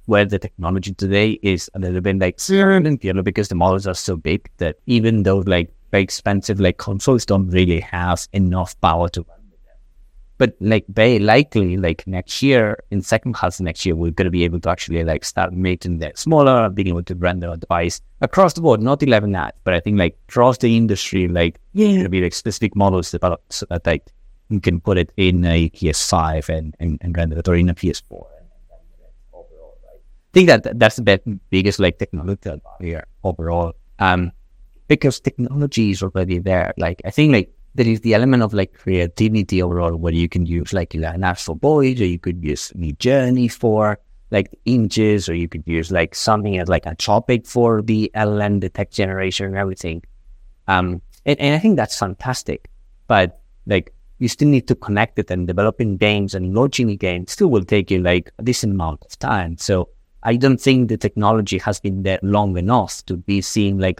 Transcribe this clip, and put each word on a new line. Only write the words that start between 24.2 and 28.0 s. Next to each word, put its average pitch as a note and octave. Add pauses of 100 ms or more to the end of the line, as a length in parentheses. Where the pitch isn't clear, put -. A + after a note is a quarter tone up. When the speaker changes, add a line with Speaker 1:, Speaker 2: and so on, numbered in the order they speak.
Speaker 1:
you G#2
can E2+
put F#2+
it E2+
in F2+
a E2
P -
S -
five D#2+
and, D#2+
and, E2
and E2+
render E2
it, E2
or F2+
in F2
a E2
P F2+
S D2